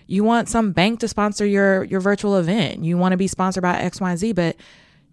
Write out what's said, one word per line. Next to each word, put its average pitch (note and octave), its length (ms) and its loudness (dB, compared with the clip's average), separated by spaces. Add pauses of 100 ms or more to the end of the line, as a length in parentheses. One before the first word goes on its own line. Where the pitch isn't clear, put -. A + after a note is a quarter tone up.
You G3 160 0
want A3+ 260 2
some A3 220 0
bank G#3 300 0
to A3+ 60 -2
sponsor G#3 380 -2
your, G3 380 2
your F#3+ 160 -4
virtual G3+ 360 0
event. F3+ 480 0
You E3+ 140 0
wanna F#3 200 2
be F#3+ 100 0
sponsored F#3 340 -2
by F3+ 160 0
X, - 240 -6
Y, F#3 80 0
and F3 100 -2
Z, A3 140 -2
but E3+ 240 0 (560)